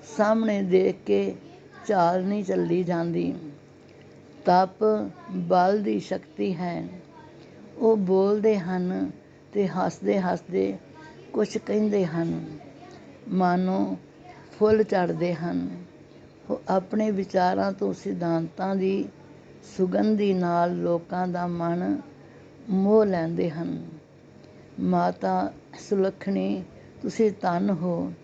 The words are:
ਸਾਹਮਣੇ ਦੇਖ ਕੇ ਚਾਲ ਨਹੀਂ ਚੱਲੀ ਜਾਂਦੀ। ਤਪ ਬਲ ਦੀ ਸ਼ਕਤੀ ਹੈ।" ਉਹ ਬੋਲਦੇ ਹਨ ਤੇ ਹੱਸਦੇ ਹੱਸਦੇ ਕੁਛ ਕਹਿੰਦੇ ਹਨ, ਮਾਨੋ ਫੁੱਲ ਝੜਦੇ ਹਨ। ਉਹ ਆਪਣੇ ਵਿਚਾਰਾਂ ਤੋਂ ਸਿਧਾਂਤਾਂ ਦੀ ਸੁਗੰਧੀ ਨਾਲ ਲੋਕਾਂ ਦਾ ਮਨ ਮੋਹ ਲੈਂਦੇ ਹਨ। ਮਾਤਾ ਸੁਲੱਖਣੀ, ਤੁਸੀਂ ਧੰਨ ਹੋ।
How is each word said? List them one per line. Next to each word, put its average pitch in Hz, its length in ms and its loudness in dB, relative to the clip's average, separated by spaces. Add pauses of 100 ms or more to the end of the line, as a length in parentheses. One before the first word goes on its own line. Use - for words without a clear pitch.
(160)
ਸਾਹਮਣੇ 214 460 2
ਦੇਖ 190 340 4 (100)
ਕੇ 196 280 2 (520)
ਚਾਲ 185 380 4
ਨਹੀਂ 202 200 -2
ਚੱਲੀ 180 380 0
ਜਾਂਦੀ। 170 520 -2 (1080)
ਤਪ 202 640 4 (240)
ਬਲ 185 500 4
ਦੀ 208 180 0
ਸ਼ਕਤੀ 196 540 -4
ਹੈ।" 170 340 -6 (920)
ਉਹ 226 180 4
ਬੋਲਦੇ 202 640 2
ਹਨ 185 520 -4 (420)
ਤੇ 202 140 0
ਹੱਸਦੇ 185 540 0
ਹੱਸਦੇ 185 580 -2 (540)
ਕੁਛ 214 260 -2
ਕਹਿੰਦੇ 208 480 0
ਹਨ, 165 520 -4 (720)
ਮਾਨੋ 185 680 0 (600)
ਫੁੱਲ 214 240 6
ਝੜਦੇ 175 520 0
ਹਨ। 170 500 -4 (680)
ਉਹ - 180 -4
ਆਪਣੇ 202 420 0
ਵਿਚਾਰਾਂ 190 640 0
ਤੋਂ 196 200 -2
ਸਿਧਾਂਤਾਂ 175 840 -4
ਦੀ 190 320 0 (680)
ਸੁਗੰਧੀ 202 560 2
ਨਾਲ 175 500 2
ਲੋਕਾਂ 175 460 -2
ਦਾ 175 180 -4
ਮਨ 175 540 -2 (680)
ਮੋਹ 202 340 4
ਲੈਂਦੇ 170 460 -2
ਹਨ। 170 380 -8 (920)
ਮਾਤਾ 185 720 0 (260)
ਸੁਲੱਖਣੀ, 190 840 -2 (380)
ਤੁਸੀਂ 214 280 0 (100)
ਧੰਨ 190 300 0
ਹੋ। 175 420 -2 (100)